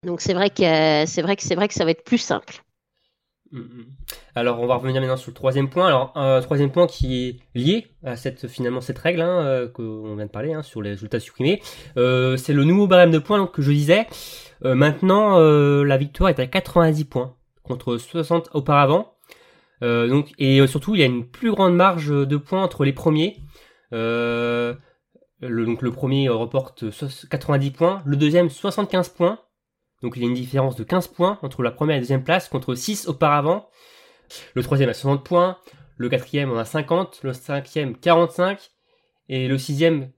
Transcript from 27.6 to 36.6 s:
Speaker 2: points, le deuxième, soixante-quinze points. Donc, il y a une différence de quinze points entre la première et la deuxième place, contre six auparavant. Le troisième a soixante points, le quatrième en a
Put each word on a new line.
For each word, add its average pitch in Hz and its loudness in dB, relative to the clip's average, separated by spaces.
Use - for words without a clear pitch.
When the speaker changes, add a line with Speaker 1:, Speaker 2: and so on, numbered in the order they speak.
Speaker 2:
points, 180 0
le 143 0
deuxième, 151 4
soixante-quinze 190 -4
points. 180 -2
Donc, 123 -6
il 123 -6
y - -2
a 120 0
une 123 0
différence 127 -2
de 113 -10
quinze 180 -2
points 190 -2
entre 135 -8
la 120 0
première 151 -2
et 135 -2
la - -4
deuxième 131 -2
place, 180 0
contre 127 -6
six 202 -6
auparavant. 147 0
Le 127 -2
troisième 135 0
a 110 -4
soixante 139 -2
points, 180 0
le 123 -4
quatrième 131 -2
en 113 -2
a 110 -4